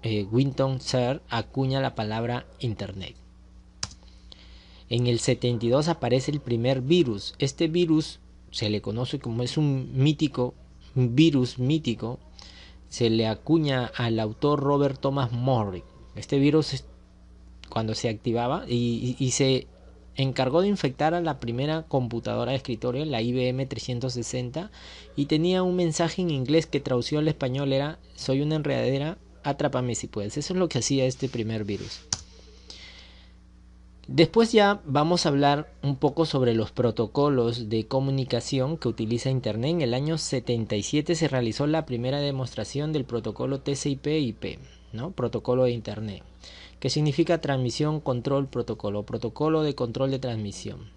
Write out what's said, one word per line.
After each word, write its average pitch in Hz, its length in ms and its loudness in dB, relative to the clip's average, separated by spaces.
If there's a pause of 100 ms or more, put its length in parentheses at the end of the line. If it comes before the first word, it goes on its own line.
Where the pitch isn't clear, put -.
eh, 104 280 0
Winton 135 500 2
Cerr, 127 480 0
acuña 131 520 -2
la 131 140 -2
palabra 117 520 -4 (120)
internet. 98 560 -6 (1700)
En 120 180 2
el 117 140 2
setenta 120 440 0
y 117 40 2
dos 143 180 4
aparece 131 460 2
el 147 80 -2
primer 127 400 0
virus. 131 580 2
Este 151 300 0
virus 160 500 2 (320)
se - 180 -4
le 104 120 0
conoce 123 400 -4
como, 117 240 -4
es 123 120 -4
un 135 380 2
mítico, 135 600 2 (420)
un 123 180 2
virus 135 460 4
mítico. 123 580 0 (720)
Se 117 220 0
le 113 180 4
acuña 135 680 0
al 113 220 0
autor 139 420 0
Robert 139 400 2
Thomas 135 300 0
Morley. 117 540 0 (320)
Este 139 240 0
virus 143 340 4
es, 131 100 -8 (840)
cuando 110 260 -4
se - 140 -2
activaba 120 600 -2
y, 120 500 0
y, 135 60 0
y 127 80 2
se 131 340 2 (480)
encargó 135 480 2
de 196 60 2
infectar 156 460 0
a 175 60 0
la 156 180 -2
primera 143 460 -2
computadora 117 680 -2
de 135 60 0
escritorio, 123 480 -4
la 127 180 -2
I 120 100 0
B 127 160 2
M 131 180 -2
trescientos 123 480 -6
sesenta, 123 560 -6 (440)
y 143 120 0
tenía 175 360 2
un 180 140 2
mensaje 170 460 0
en 175 80 0
inglés 147 360 2
que - 140 -2
traducido 127 400 0
al 156 80 2
español 139 440 0
era: 143 280 -2 (160)
"Soy 135 240 0
una 151 160 2
enredadera, 139 640 0 (260)
atrápame 131 500 0
si - 140 -8
puedes". 104 280 -6
Eso 147 180 -6
es 185 40 0
lo 180 100 2
que - 100 -2
hacía 135 260 2
este 127 240 -2
primer 113 360 -4
virus. 101 360 -6 (2000)
Después 160 420 4
ya 202 360 6
vamos 151 380 2
a 175 40 4
hablar 143 440 2 (120)
un 143 100 2
poco 151 320 2
sobre 127 260 2
los 110 200 0
protocolos 120 960 0
de 110 180 -2
comunicación 135 920 0
que - 120 -2
utiliza 117 420 -2
Internet. 117 400 -2
En 170 120 0
el 120 120 0
año 151 240 -2
setenta 120 560 -2
y 104 80 -2
siete 151 320 0
se 160 140 0
realizó 131 400 0
la 156 180 0
primera 127 320 -2
demostración 143 760 -4
del 139 120 0
protocolo 120 560 -4
T 143 160 -4
C 139 260 -2
P 151 160 0
I 127 140 0
P, - 260 -10 (340)
¿no? 127 200 -8
Protocolo 123 520 0
de 123 80 2
Internet, 107 500 -8 (580)
que 135 80 -2
significa 156 540 2
transmisión, 143 580 0
control, 135 480 -2
protocolo, 104 560 -4
protocolo 151 580 -2
de 147 120 0
control 127 360 -2
de 135 80 -2
transmisión. 107 800 -8